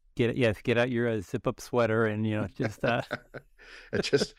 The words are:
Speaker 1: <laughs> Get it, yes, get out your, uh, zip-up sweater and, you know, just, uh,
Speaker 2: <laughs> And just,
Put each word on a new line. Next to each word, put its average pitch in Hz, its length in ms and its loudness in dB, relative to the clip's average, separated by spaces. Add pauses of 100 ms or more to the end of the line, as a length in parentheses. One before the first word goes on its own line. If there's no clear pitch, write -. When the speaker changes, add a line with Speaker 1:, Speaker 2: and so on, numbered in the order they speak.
Speaker 1:
<laughs> - 160 -20
Get 120 140 2
it, - 40 -6
yes, 113 280 2
get 117 160 2
out 123 100 2
your, 120 180 0
uh, 110 140 0
zip-up - 400 -4
sweater 113 460 2
and, 107 200 0
you 107 80 0
know, 104 120 -4 (100)
just, - 260 -4
uh, 123 200 0 (440)
Speaker 2:
<laughs> - 460 -16
And 202 100 0
just, - 360 0